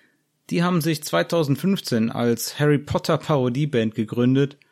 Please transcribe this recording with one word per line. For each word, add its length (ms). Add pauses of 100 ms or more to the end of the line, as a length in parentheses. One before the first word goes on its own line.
(500)
Die 140
haben 160
sich 240
zweitausendfünfzehn 1040
als 480
Harry 180
Potter 400
Parodieband 800
gegründet 640 (140)